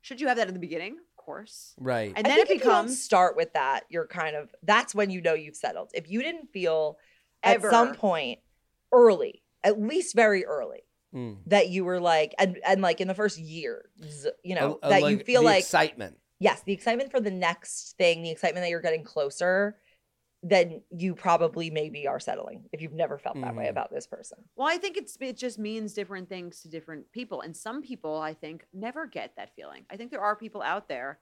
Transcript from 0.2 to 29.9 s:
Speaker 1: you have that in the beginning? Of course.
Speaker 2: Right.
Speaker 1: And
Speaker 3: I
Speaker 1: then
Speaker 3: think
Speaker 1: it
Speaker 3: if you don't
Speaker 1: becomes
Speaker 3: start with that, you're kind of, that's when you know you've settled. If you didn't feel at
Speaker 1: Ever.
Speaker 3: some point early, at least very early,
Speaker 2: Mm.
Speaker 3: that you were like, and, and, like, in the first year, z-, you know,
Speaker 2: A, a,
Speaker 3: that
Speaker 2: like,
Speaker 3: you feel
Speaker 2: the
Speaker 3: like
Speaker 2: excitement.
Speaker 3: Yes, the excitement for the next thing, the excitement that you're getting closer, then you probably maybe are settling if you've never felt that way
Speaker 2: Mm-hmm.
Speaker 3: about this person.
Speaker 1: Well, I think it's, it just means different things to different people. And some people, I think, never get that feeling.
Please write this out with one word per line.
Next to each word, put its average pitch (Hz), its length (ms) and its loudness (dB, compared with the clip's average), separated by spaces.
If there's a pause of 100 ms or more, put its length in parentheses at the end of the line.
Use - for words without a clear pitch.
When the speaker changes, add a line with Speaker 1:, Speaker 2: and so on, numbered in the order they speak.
Speaker 1:
you 285 80 0
have 247 80 2
that 220 100 0
in 185 80 -8
the 180 60 -8
beginning? 170 380 -8
Of - 180 -20
course. - 640 -16
Speaker 2:
Right. 117 340 -2
Speaker 1:
And 214 120 -2
Speaker 3:
I - 40 4
Speaker 1:
then 285 60 4
Speaker 3:
think 440 140 6
Speaker 1:
it - 60 6
Speaker 3:
if - 80 -4
you 240 60 6
don't 208 140 4
Speaker 1:
becomes 254 180 -6
Speaker 3:
start 180 320 4
with 160 200 -2
that, 135 340 0
you're 160 180 -4
kind 156 300 -6
of, 147 260 -12
that's 208 320 2
when 202 160 2
you 185 120 -6
know 165 120 2
you've 151 220 -6
settled. 90 380 -6
If 160 160 -6
you 226 120 -2
didn't 320 300 -8
feel 160 460 0 (440)
at 202 140 6
Speaker 1:
Ever. 208 140 0
Speaker 3:
some 240 240 6
point 156 460 0 (520)
early, 220 500 8 (220)
at 214 160 4
least 285 340 -2
very 208 300 6
early, 110 380 -8 (320)
Speaker 2:
Mm. 117 320 -8
Speaker 3:
that 185 220 4
you 185 160 -2
were 180 160 -2
like, 165 380 2
and, 185 280 0
and, 190 160 4
like, 170 180 0
in 185 80 -2
the 190 60 -2
first 196 240 -2
year, 156 500 -10 (160)
z-, 147 260 -8 (120)
you 180 120 -6
know, 151 280 -2
Speaker 2:
A, - 40 -4
a, - 40 2
Speaker 3:
that 190 120 8
Speaker 2:
like, 196 100 4
Speaker 3:
you 202 120 0
feel 247 160 4
Speaker 2:
the 233 60 6
Speaker 3:
like 196 140 6
Speaker 2:
excitement. 147 580 0 (220)
Speaker 3:
Yes, 185 220 2
the 202 120 -4
excitement 240 360 -2
for 254 100 0
the 208 100 -2
next - 680 -4
thing, 170 260 4
the 165 80 -6
excitement 175 340 -2
that 175 60 -2
you're 170 120 -4
getting 160 220 0
closer, 185 720 -2 (680)
then 175 440 4
you 180 240 -4
probably 170 560 2
maybe 151 360 -6
are 135 140 -4
settling - 500 -8
if 160 120 -10
you've 151 100 -12
never 156 240 -2
felt - 240 -8
that 120 160 -8
way 123 80 -6
Speaker 2:
Mm-hmm. 139 60 -2
Speaker 3:
about - 200 -6
this - 160 -10
person. - 320 -18 (180)
Speaker 1:
Well, 269 120 0
I 339 80 0
think 359 220 -6
it's, - 220 -12
it 254 180 -8
just 247 200 -8
means 214 360 -8
different 190 340 -10
things 180 320 -14
to 170 80 -20
different 160 440 -14
people. 214 280 -10
And 160 160 -14
some 247 240 -10
people, 156 380 -8
I 156 160 -6
think, 156 400 -16
never 247 320 -10
get 135 300 -12
that - 200 -16
feeling. 71 340 -20